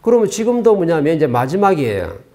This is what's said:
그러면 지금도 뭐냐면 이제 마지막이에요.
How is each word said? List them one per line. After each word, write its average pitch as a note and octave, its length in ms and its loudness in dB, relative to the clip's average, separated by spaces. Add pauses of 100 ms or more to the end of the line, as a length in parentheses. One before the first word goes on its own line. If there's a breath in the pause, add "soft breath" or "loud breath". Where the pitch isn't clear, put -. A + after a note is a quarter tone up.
그러면 A3+ 260 2
지금도 A3 480 0
뭐냐면 E3 400 0
이제 D3+ 100 0
마지막이에요. B2+ 920 -2 (180)